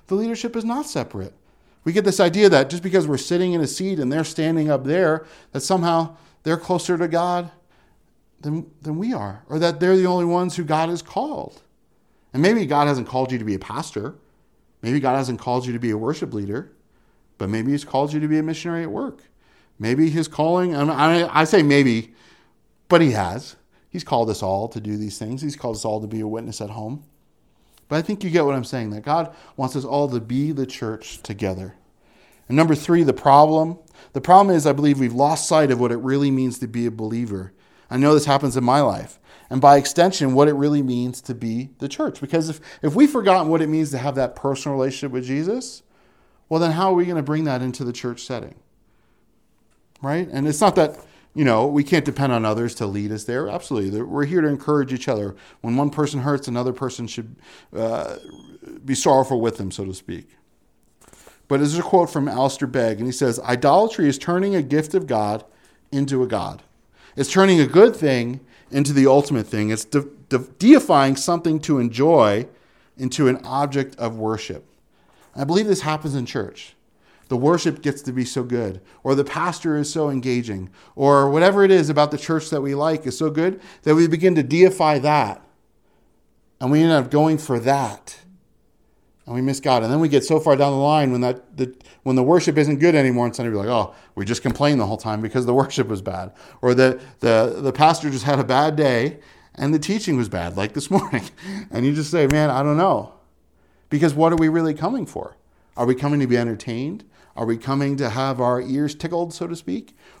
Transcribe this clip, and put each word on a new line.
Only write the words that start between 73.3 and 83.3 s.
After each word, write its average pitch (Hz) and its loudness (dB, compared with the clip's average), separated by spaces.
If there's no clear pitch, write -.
object 135 -4
of 113 -8
worship." 107 -6
I 135 -6
believe 180 0
this 190 -2
happens 151 -4
in 135 -4
church. - -10
The 127 -2
worship 147 0
gets 139 -4
to 131 -8
be 123 -4
so 127 -6
good, 117 -4
or 135 0
the 139 2
pastor 160 -4
is 147 -4
so 151 -2
engaging, 120 -4
or 139 6
whatever 190 6
it 190 6
is 165 6
about 147 2
the 147 -2
church 156 -4
that 151 -2
we 139 -4
like 151 -2
is 123 -6
so 156 -2